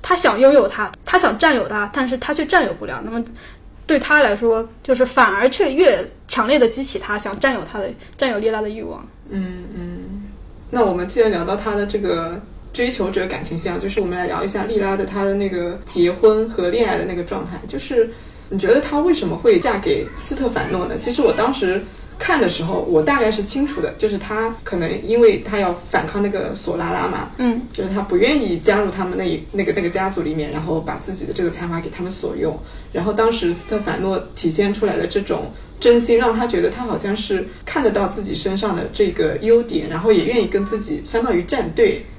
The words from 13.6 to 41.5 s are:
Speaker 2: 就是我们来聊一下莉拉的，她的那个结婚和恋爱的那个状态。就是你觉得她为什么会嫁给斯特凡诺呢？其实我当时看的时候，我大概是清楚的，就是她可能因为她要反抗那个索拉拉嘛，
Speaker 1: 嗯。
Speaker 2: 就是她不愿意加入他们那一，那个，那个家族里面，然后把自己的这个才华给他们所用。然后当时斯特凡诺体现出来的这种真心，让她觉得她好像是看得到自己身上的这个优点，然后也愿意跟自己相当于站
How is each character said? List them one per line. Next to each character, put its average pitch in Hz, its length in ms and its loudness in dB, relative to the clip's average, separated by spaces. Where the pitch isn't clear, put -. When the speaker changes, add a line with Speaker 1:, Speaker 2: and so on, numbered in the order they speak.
Speaker 2:
就 196 80 -4
是 202 120 -2
我 185 60 0
们 180 100 -4
来 180 120 -2
聊 - 160 -2
一 196 40 -2
下 202 140 -4
莉 214 160 -2
拉 196 180 0
的， 196 80 -2
她 196 200 -2
的 196 100 2
那 202 140 0
个 175 280 -4
结 175 260 2
婚 214 360 4
和 180 200 -2
恋 220 200 2
爱 - 80 0
的 - 80 -2
那 180 120 -6
个 175 80 -4
状 - 200 -6
态。 - 220 -10
就 269 120 -8
是 233 300 2
你 196 100 -4
觉 196 100 0
得 254 120 6
她 294 200 0
为 339 140 4
什 208 120 -4
么 165 100 -2
会 180 220 6
嫁 - 200 0
给 - 360 0
斯 - 200 -6
特 269 140 -2
凡 - 220 -4
诺 180 160 -2
呢？ - 140 -6
其 240 120 -4
实 285 100 0
我 233 100 6
当 247 200 2
时 196 300 0
看 320 220 0
的 196 80 4
时 170 140 -4
候， 165 280 -2
我 156 120 4
大 254 160 2
概 220 140 2
是 214 100 -2
清 269 240 -2
楚 - 140 -6
的， - 180 -4
就 214 100 0
是 202 100 -2
她 226 440 -4
可 - 140 -6
能 170 120 -2
因 233 180 2
为 208 180 8
她 208 200 -4
要 185 160 2
反 160 160 0
抗 202 160 -2
那 202 60 2
个 - 260 -4
索 - 220 -6
拉 170 140 -2
拉 - 180 -2
嘛， - 300 -6
Speaker 1:
嗯。 240 220 2
Speaker 2:
就 208 100 -6
是 190 80 -2
她 196 100 -2
不 185 160 -2
愿 262 240 4
意 175 180 -2
加 202 200 4
入 202 120 0
他 185 140 -4
们 180 120 -4
那 190 80 -2
一， 165 260 -2
那 202 140 -2
个， 208 80 0
那 202 80 0
个 175 80 -2
家 190 220 -2
族 180 120 -4
里 151 120 -2
面， 151 180 -4
然 151 80 -6
后 160 200 -2
把 - 240 -8
自 190 100 -8
己 - 100 -10
的 - 80 -6
这 190 100 -4
个 170 80 0
才 175 160 -8
华 170 140 -4
给 165 80 -8
他 - 140 -10
们 185 100 -6
所 - 240 -6
用。 156 200 -2
然 170 120 -4
后 208 80 0
当 220 200 2
时 175 220 0
斯 - 140 -12
特 214 100 -2
凡 175 240 -4
诺 190 160 0
体 170 140 0
现 202 220 2
出 208 140 -2
来 180 100 0
的 170 100 -2
这 196 160 -2
种 - 280 -4
真 240 200 8
心， 233 180 4
让 226 180 4
她 240 100 0
觉 202 140 0
得 214 100 2
她 247 140 -6
好 202 140 -2
像 202 180 -2
是 202 320 -2
看 - 180 -2
得 226 80 6
到 202 160 0
自 202 160 -6
己 190 120 -4
身 190 220 -2
上 196 200 -2
的 160 160 -4
这 196 180 2
个 165 280 0
优 233 240 6
点， 226 260 -4
然 160 100 -4
后 214 140 4
也 185 120 6
愿 226 200 2
意 - 20 -4
跟 196 180 0
自 220 140 -4
己 151 260 -6
相 226 200 0
当 233 100 0
于 175 80 2
站 170 300 -2